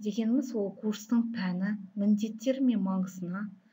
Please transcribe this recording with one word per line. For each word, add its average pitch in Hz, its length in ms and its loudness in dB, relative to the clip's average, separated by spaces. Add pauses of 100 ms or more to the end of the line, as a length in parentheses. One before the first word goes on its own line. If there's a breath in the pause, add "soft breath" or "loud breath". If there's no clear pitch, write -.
дегеніміз 220 460 0 (100)
ол 196 80 0 (140)
курстың 214 400 0 (100)
пәні, 185 460 -2 (180)
міндеттері 214 720 2
мен 220 180 4
маңызына, 185 600 -2 (280 soft breath)